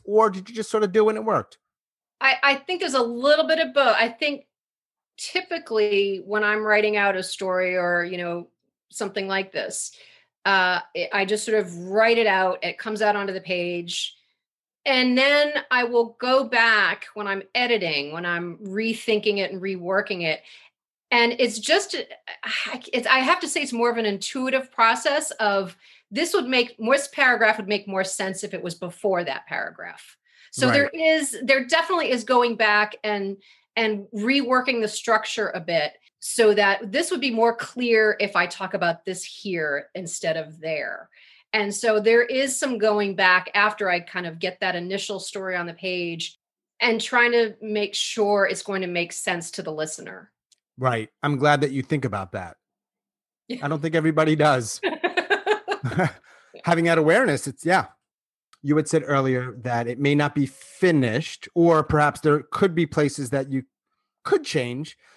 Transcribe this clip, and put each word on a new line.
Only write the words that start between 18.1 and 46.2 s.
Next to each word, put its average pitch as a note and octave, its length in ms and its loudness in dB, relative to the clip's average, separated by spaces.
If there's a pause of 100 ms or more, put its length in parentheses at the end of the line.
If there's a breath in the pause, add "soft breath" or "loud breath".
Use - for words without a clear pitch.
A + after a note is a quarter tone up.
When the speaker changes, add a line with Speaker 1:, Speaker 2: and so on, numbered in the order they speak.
Speaker 2:
when E3 120 -8
I'm F3 340 -4
rethinking G#3+ 800 -2
it F#3+ 160 -2
and F#3 80 -10
reworking F#3+ 600 -2
it. D#3 180 -2 (720 loud breath)
And A#3+ 280 4
it's A3 200 0
just, E4 360 0 (500)
I, - 360 -6 (120)
it's, A#3 140 -2
I C4 120 4
have D#4 220 2
to D#4+ 80 -4
say E4 120 -4
it's C#4+ 120 -6
more A#3+ 180 2
of A#3 80 -2
an A3 80 0
intuitive B3+ 640 -2
process C#4 600 2
of G3 440 0 (340 soft breath)
this C#4 220 -2
would D#4+ 140 0
make, B3 320 0
this C4+ 300 2
paragraph A3+ 500 2
would G3 100 -8
make G3+ 180 -2
more F#3+ 180 -2
sense F#3+ 400 -6
if F#3 100 -10
it D#3+ 80 -10
was E3+ 120 -8
before F3 500 -2
that - 220 -8
paragraph. - 720 -12 (360 soft breath)
So C4 160 2
Speaker 1:
Right. B3+ 60 4
Speaker 2:
there C#4+ 200 2
is, D#4+ 480 2
there C4+ 240 2
definitely E4 440 0
is A#3 140 -2
going A#3+ 320 2
back G#3 480 2
and, G3+ 320 -4 (400 soft breath)
and G#3+ 380 0
reworking B3+ 640 0
the G#3+ 80 0
structure G#3+ 640 -2
a F3+ 100 -8
bit D#3+ 320 -2 (280 soft breath)
so G#3+ 340 4
that G3 380 2
this E4 180 0
would E4 100 -2
be C4+ 100 -2
more A3+ 240 2
clear A3+ 640 2
if G3+ 160 -2
I F3+ 100 2
talk F#3 260 -8
about E3+ 320 -2
this F3+ 180 -8
here D#3 720 -6
instead E3 440 -6
of D#3 220 -12
there. D#3 500 -8 (440 soft breath)
And G#3 200 -2
so A3 240 2
there A3+ 260 4
is C4 340 -2
some C4 180 -2
going G#3 380 0
back F#3 400 2
after G#3 340 2
I F3 120 0
kind F3+ 260 -8
of E3 120 -10
get F3+ 220 -6
that F#3 160 -2
initial F#3+ 420 -6
story F#3+ 380 -8
on F3 80 -4
the E3+ 80 -8
page F3 640 -6 (440)